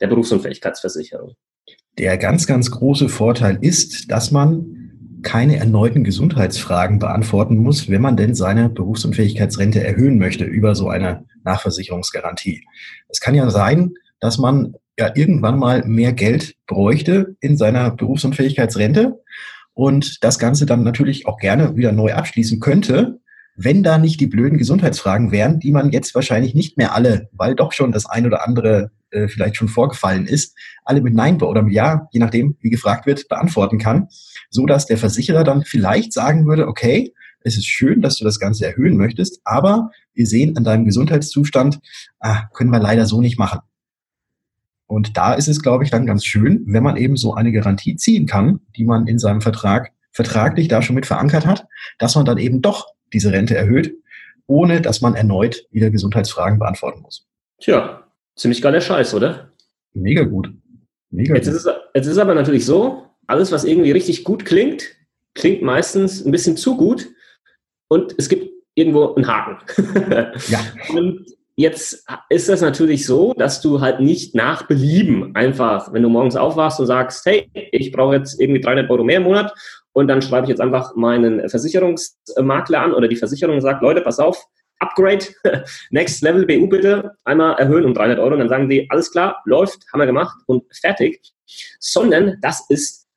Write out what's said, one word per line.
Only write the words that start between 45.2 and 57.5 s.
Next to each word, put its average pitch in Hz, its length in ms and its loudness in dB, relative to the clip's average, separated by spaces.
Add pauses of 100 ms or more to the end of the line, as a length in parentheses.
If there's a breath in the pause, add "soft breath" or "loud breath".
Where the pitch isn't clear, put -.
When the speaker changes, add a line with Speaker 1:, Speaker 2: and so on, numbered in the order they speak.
Speaker 2:
ist 147 140 0
es, 151 140 0
glaube 131 200 2
ich, 143 80 0
dann 120 160 0
ganz 101 180 0
schön, 139 420 2
wenn 110 180 2
man 147 120 2
eben 127 200 0
so 117 180 -2
eine 113 160 0
Garantie 104 460 -2
ziehen 220 300 2
kann, 135 340 0 (160)
die 113 80 -2
man 113 240 0
in 113 100 0
seinem 104 220 0
Vertrag 107 500 -2 (220)
vertraglich 117 560 0
da 113 120 2
schon - 140 -2
mit 127 120 -2
verankert 147 380 0
hat, - 220 0 (320 loud breath)
dass 117 160 -2
man 147 100 4
dann 120 140 0
eben 123 240 0
doch - 240 -2 (260)
diese 104 200 0
Rente 98 240 0
erhöht, 110 380 0 (520 loud breath)
ohne 165 340 2
dass - 200 -4
man 120 140 2
erneut 107 560 0
wieder 110 200 0
Gesundheitsfragen 101 680 -2
beantworten - 440 -6
muss. - 240 -20 (340)